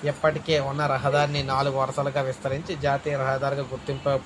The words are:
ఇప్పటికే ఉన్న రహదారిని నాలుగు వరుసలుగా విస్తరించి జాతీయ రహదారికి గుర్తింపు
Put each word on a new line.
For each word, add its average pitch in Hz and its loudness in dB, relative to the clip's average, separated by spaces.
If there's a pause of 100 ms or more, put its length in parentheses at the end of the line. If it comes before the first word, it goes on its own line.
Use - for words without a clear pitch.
ఇప్పటికే 151 0
ఉన్న 139 0
రహదారిని 143 2
నాలుగు 135 2
వరుసలుగా 139 0
విస్తరించి 139 -4
జాతీయ 143 0
రహదారికి 135 0
గుర్తింపు 131 -2